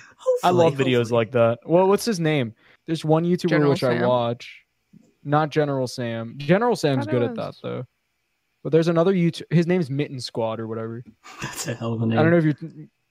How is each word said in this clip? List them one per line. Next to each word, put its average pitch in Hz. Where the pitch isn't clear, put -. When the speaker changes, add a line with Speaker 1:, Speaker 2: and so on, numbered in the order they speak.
Speaker 1:
Hopefully, 180
Speaker 2:
love 160
videos 131
Speaker 1:
hopefully. 117
Speaker 2:
like 113
that. 117
Well, 180
what's 202
his 208
name? 151
There's 160
one 160
YouTuber 175
Speaker 3:
General 160
Speaker 2:
which 135
I 120
Speaker 3:
Sam? 120
Speaker 2:
watch. 120
Not 151
General 139
Sam. 117
General 185
Sam's 139
Speaker 3:
Thought -
it -
Speaker 2:
good 120
at 117
that, 107
Speaker 3:
was. -
Speaker 2:
though. 123
But 143
there's 165
another 170
YouTube, 170
his 165
name's 175
Mitten 139
Squad 113
or 113
whatever. 113
Speaker 1:
<laughs> -
That's -
a 117
hell 117
of 113
a -
name. 113
Speaker 2:
I -
don't 160
know 175
if 165
you're, 151